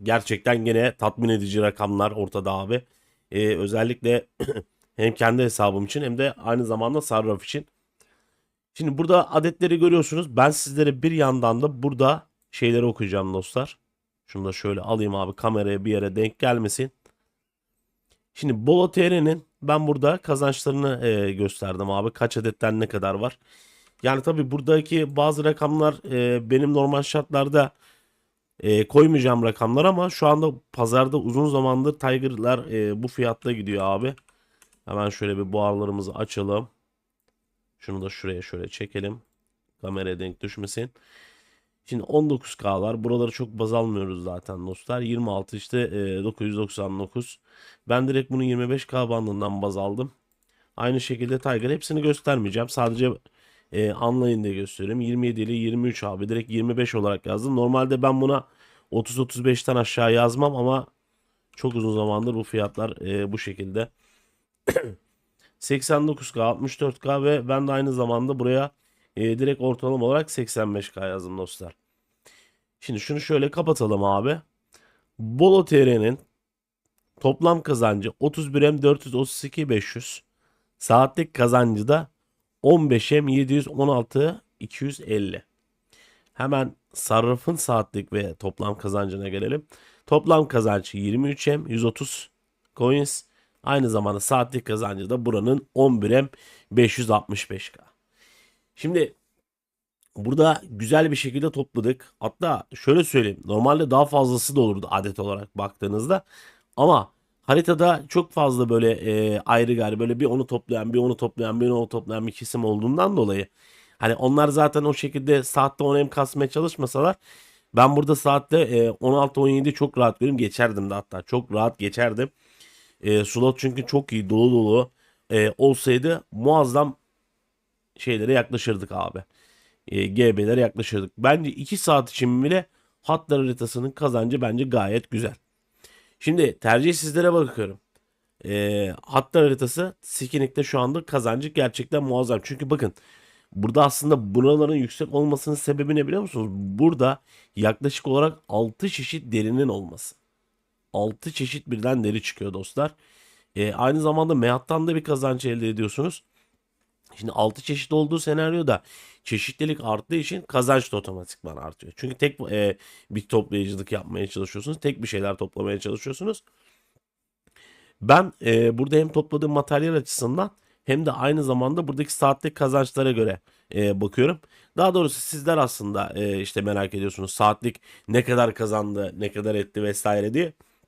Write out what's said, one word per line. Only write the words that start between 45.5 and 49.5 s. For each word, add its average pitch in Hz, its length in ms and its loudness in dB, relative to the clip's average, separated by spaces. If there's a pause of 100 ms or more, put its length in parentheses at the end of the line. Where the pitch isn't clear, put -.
işte, 123 220 -4
e, 98 440 -2
dokuz 107 240 -4
yüz 104 100 -4
doksan 98 420 -6
dokuz. 120 400 -10 (500)
Ben 127 180 0
direkt 135 240 -2
bunu 131 120 -2
yirmi 123 260 0
beş 135 160 -4
K 123 240 -2
bandından 104 520 -4